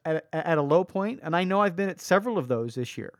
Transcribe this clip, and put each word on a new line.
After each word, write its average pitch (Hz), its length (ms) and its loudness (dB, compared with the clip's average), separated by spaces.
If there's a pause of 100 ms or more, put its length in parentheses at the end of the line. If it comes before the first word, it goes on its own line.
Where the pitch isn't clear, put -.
at, 160 300 -2
at 160 240 0
a 147 40 2
low 151 220 4
point, 196 400 -6
and 160 120 -2
I 185 100 2
know 190 160 2
I've 196 140 0
been 196 140 -2
at 170 120 -10
several 202 360 2
of 131 100 -2
those 117 280 -2
this 123 220 -6
year. - 220 -10